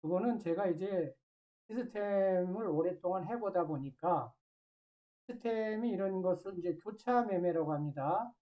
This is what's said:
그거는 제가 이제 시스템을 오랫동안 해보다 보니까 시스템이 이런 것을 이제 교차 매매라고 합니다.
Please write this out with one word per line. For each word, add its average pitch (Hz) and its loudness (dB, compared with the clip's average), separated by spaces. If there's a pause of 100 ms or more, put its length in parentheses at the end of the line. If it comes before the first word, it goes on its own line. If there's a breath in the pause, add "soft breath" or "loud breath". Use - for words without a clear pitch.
그거는 208 0
제가 180 0
이제 175 -2 (540)
시스템을 202 0
오랫동안 180 0
해보다 196 0
보니까 139 -2 (960)
시스템이 226 0
이런 190 0
것을 180 0
이제 175 -2
교차 233 0
매매라고 170 2
합니다. 151 -2